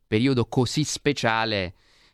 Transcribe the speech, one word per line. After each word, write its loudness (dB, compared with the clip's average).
periodo 2
così 0
speciale, -2